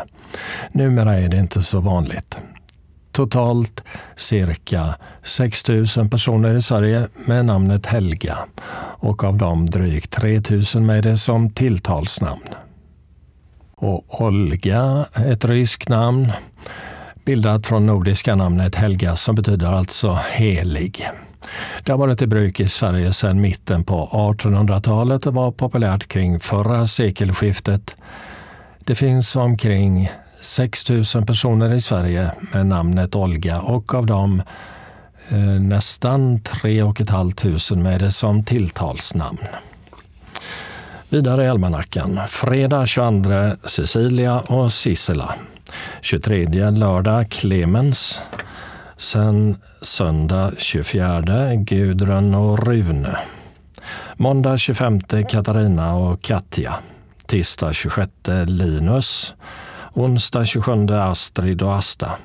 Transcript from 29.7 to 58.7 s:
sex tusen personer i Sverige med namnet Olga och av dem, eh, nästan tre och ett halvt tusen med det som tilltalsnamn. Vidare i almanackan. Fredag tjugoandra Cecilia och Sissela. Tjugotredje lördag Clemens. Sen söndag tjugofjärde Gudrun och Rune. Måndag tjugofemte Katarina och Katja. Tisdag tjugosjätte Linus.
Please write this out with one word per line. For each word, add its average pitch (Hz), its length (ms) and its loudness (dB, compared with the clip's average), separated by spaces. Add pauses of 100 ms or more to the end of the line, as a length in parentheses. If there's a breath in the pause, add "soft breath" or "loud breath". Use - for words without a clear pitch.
sex - 440 -4
tusen 113 420 0
personer 113 480 2
i 123 60 2
Sverige 87 500 0 (220)
med 98 140 2
namnet 90 480 0
Olga 85 460 -2
och 117 340 -2
av 123 120 0
dem, 98 360 2 (840 loud breath)
eh, 104 100 0 (220)
nästan 120 800 2
tre 107 420 0
och 104 180 0
ett 104 100 0
halvt 92 260 0
tusen 90 460 0
med 92 180 2
det 98 100 2
som 107 340 0
tilltalsnamn. 85 960 -2 (1700 loud breath)
Vidare 135 360 2
i 127 40 4
almanackan. 92 800 -2
Fredag 135 580 0
tjugoandra 101 800 2
Cecilia 123 760 0
och 123 320 0
Sissela. 82 640 -2 (640 loud breath)
Tjugotredje 95 720 0
lördag 107 600 2
Clemens. 101 920 0 (760 loud breath)
Sen 107 600 2 (260)
söndag 87 760 0
tjugofjärde 90 1000 0
Gudrun 98 800 2
och 104 320 2
Rune. 87 520 0 (960 loud breath)
Måndag 135 440 2
tjugofemte 107 640 0
Katarina 101 720 2
och 90 280 0
Katja. - 520 -4 (520 loud breath)
Tisdag 87 460 -2
tjugosjätte 90 720 -2
Linus. 90 920 0 (580 loud breath)